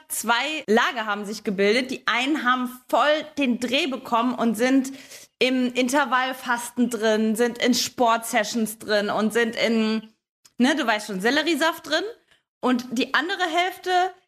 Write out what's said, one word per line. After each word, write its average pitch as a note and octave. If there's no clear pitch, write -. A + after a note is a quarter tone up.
zwei C4
Lager A#3
haben G#3
sich G#3
gebildet. G#3+
Die -
einen B3+
haben B3
voll C#4+
den B3+
Dreh B3+
bekommen B3
und A3+
sind B3+
im B3+
Intervallfasten B3
drin, A3
sind A#3+
in A#3+
Sportsessions A3+
drin G#3
und G3+
sind A3+
in, A3
ne, C4
du C#4
weißt G#3+
schon, F#3+
Selleriesaft D4+
drin. D#4+
Und B3
die C4
andere F4+
Hälfte F4+